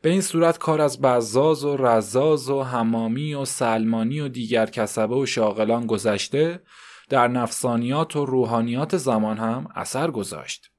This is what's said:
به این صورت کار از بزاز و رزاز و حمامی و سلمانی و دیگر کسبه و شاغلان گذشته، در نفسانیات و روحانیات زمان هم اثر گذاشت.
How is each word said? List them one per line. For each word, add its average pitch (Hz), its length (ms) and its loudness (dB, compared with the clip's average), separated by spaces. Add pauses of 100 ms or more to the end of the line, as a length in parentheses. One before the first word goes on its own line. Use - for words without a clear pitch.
به 156 80 2
این 190 120 2
صورت 165 360 2
کار 156 240 0
از 135 200 0
بزاز 131 640 2
و 143 120 0
رزاز 127 720 2
و 139 140 0
حمامی 120 720 -2
و 139 120 -4
سلمانی 113 720 0
و 143 80 -4
دیگر 117 380 0
کسبه 110 500 -2
و 135 100 0
شاغلان 110 600 0
گذشته، 113 760 -2 (480)
در 123 180 4
نفسانیات 123 880 0
و 143 100 0
روحانیات 123 720 0
زمان 110 400 0
هم 113 380 -4
اثر 147 360 -4
گذاشت. - 560 -10 (120)